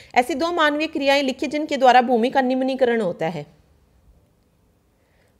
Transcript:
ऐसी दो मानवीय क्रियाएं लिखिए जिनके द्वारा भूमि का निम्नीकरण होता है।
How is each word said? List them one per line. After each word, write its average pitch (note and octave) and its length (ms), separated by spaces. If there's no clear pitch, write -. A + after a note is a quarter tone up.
ऐसी B3 200
दो E4 180
मानवीय D#4 340
क्रियाएं C#4+ 360
लिखिए C4 260
जिनके D4+ 280
द्वारा B3 260
भूमि A#3 280
का C4+ 100
निम्नीकरण B3+ 600
होता F3 280
है। D3+ 180